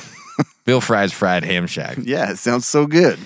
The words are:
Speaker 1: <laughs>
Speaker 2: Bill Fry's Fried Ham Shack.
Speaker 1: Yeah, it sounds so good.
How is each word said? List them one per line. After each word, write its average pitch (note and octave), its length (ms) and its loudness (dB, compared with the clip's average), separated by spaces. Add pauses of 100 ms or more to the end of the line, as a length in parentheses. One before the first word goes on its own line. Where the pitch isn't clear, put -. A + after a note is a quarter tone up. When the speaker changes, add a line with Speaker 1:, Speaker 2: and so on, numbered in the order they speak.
(320)
Speaker 1:
<laughs> - 340 -6
Speaker 2:
Bill B2 160 4
Fry's G2+ 320 2
Fried F2+ 320 0
Ham F2+ 200 -2
Shack. - 360 -8
Speaker 1:
Yeah, B2+ 300 -2
it F#2 60 -8
sounds A#2+ 300 0
so D3 180 2
good. D3+ 400 4